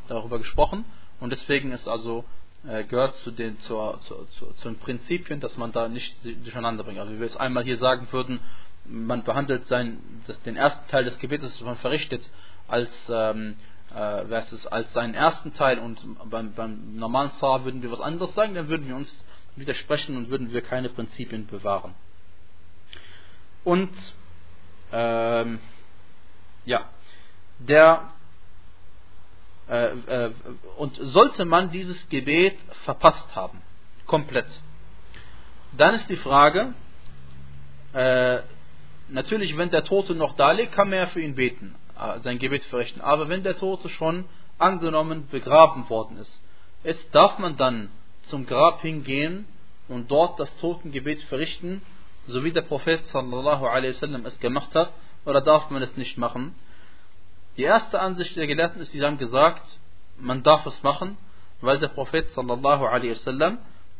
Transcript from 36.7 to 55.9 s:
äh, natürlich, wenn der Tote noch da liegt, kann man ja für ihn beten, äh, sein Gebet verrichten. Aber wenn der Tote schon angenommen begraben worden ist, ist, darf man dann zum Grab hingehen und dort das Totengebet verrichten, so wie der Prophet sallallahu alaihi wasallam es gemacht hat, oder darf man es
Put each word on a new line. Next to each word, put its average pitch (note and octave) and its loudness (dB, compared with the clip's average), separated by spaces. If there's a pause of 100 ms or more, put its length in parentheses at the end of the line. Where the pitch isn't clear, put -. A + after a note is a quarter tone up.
äh, B2+ 4 (680)
natürlich, D3+ 0
wenn F3 0
der D#3 4
Tote G3 2
noch D#3 0
da D3 8
liegt, A#3 2
kann G3+ 4
man F#3+ 0
ja F3+ 2
für F3 -6
ihn D3 -4
beten, A#2+ 0 (240)
äh, - -4
sein B2 -2
Gebet C#3 -2
verrichten. - -4
Aber D3+ 4
wenn F#3 -2
der F#3+ 0
Tote F#3+ -4
schon E3+ -2 (320)
angenommen D#3+ 2
begraben C#3 10
worden A2 -2
ist, - -8 (420)
ist, - -4
darf F#3 10
man E3+ -2
dann A#2 0 (340)
zum C3+ -6
Grab D#3+ 6
hingehen D#3 -2 (420)
und A#2+ -6
dort D#3+ 4
das C#3 -4
Totengebet D3+ -4
verrichten, F3 -4 (460)
so B2+ -2
wie E3 0
der E3 2
Prophet D#3+ 0
sallallahu C3+ 0
alaihi B2+ 2
wasallam C3+ -4
es B2 -8
gemacht B2+ 0
hat, E3 4 (340)
oder C3+ 6
darf D3+ 6
man C3+ -2
es B2+ -4